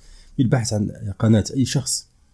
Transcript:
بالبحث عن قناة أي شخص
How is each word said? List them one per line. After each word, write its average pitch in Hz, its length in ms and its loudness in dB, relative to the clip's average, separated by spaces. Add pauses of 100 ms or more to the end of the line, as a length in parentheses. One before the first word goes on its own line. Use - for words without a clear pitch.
(380)
بالبحث 120 340 0
عن 104 460 -4
قناة 110 260 4 (120)
أي 131 80 2
شخص - 440 -4 (260)